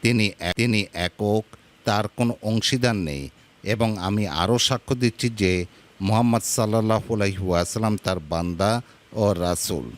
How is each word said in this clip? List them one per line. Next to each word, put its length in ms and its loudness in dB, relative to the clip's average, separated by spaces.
তিনি 380 2
এক-, 160 -2
তিনি 380 0
একক, 500 -2
তার 240 0
কোনো 340 -2
অংশীদার 540 0
নেই, 340 -4
এবং 340 0
আমি 300 0
আরও 320 0
সাক্ষ্য 360 0
দিচ্ছি 340 0
যে 360 0
মুহাম্মদ 400 2
সাল্লাল্লাহু 760 0
আলাইহি 320 -2
ওয়াসাল্লাম 500 0
তার 220 -2
বান্দা 640 -2
ও 200 2
রাসূল। 640 -2